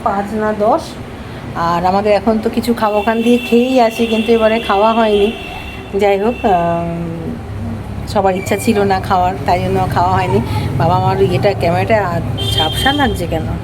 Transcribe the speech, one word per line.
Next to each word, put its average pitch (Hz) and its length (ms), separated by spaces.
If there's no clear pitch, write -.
পাঁচ 202 300
না 214 260
দশ। 240 220
আর 170 300
আমাদের 196 260
এখন 220 280
তো 220 100
কিছু 233 240
খাওয়া, 214 260
ওখান 226 220
দিয়ে 240 160
খেয়েই 247 440
আসি, 226 240
কিন্তু 220 260
এবারে 220 280
খাওয়া 220 340
হয়নি। 214 380
যাই 196 200
হোক, 233 260
আহ, 170 400
সবার 202 280
ইচ্ছা 240 220
ছিল 202 260
না 190 160
খাওয়ার, 185 340
তাই 185 180
জন্য 185 280
খাওয়া 180 200
হয়নি। 185 280
বাবা, 175 180
আমার 190 260
ইয়েটা, 190 320
ক্যামেরাটা 180 680
ঝাপসা - 360
লাগছে 208 360
কেন? 165 160